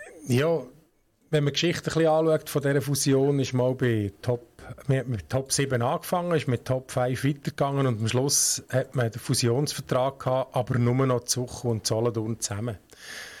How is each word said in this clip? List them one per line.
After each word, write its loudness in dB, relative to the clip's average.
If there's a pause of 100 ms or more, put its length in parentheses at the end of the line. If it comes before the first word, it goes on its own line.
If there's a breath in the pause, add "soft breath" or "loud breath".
(260)
ja, 2 (720)
wenn 2
man 0
die -2
Geschichte 0
ein -8
bisschen 4
anschaut 2
von 0
dieser 2
Fusion, 2
ist -2
mal 2
bei 0
Top, -2 (420)
wir 2
haben -4
mit -6
Top -4
sieben 0
angefangen, -2
ist 0
mit 0
Top -4
five 0
weitergegangen 0
und 0
am 0
Schluss 0
hat -2
man 0
den -10
Fusionsvertrag 0
gehabt, -2
aber 0
nur 4
noch 2
Zuchel -4
und -2
Solothurn -2
zusammen. -6 (600 loud breath)